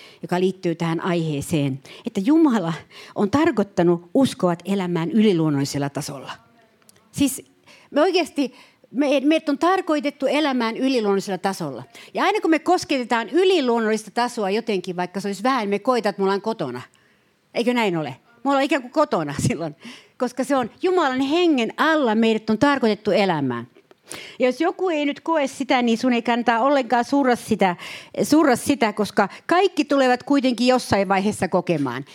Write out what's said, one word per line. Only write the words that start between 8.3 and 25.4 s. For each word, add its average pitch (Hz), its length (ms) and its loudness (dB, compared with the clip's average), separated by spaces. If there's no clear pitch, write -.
me, 262 320 0
meidät 311 260 2
on 285 80 0
tarkoitettu 330 680 -2
elämään 254 520 0
yliluonnollisella 208 600 0
tasolla. 151 460 -6
Ja 220 100 0
aina 392 180 0
kun 330 100 2
me 311 80 4
kosketetaan 262 720 0
yliluonnollista 233 800 2
tasoa 240 380 -2
jotenkin, 196 460 -4
vaikka 180 240 -6
se 196 80 -8
olisi 196 160 -8
vähän, 240 260 0
me 202 100 0
koetaan, 226 300 0
että 196 120 -4
me - 20 0
ollaan 196 180 0
kotona. 147 400 -6
Eikö 240 200 0
näin 214 240 0
ole? 139 180 -6
Me 269 60 -2
ollaan 277 140 2
ikään 285 180 0
kuin 247 100 -16
kotona 196 500 0
<laughs> - 60 0
silloin, 165 280 -4
koska 254 260 -4
se 277 120 -2
on 247 140 0
Jumalan 320 400 0
hengen 285 560 2
alla 285 380 2
meidät 220 340 2
on 220 80 2
tarkoitettu 233 540 0
elämään. 143 560 0
Ja 254 60 2
jos 254 160 0
joku 370 280 -2
ei 294 160 -2
nyt 285 140 -4
koe 311 280 0